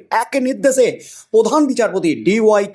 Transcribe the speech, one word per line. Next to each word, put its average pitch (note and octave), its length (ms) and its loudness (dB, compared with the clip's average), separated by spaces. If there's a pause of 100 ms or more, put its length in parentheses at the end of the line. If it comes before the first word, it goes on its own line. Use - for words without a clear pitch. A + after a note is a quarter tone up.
(220)
এক A#3+ 100 -8 (160)
নির্দেশে G#3+ 400 0 (460)
প্রধান A3 360 2
বিচারপতি F#3+ 420 -2 (140)
ডিওয়াই G#3+ 500 2